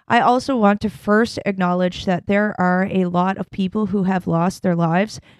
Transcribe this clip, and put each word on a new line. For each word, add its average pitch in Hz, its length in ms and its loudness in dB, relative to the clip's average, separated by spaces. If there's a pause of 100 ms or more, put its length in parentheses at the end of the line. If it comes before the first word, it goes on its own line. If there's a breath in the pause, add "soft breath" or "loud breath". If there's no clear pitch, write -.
I 226 140 2
also 254 360 2
want 208 260 4
to 214 80 -4
first 214 560 0
acknowledge 180 580 -2
that 175 220 -2
there 208 340 0
are 180 300 2
a 185 160 0
lot 180 320 0
of 190 120 -8
people 202 360 -2
who 196 160 -2
have 185 240 0
lost 170 360 0
their 180 120 0
lives 170 460 0 (200 soft breath)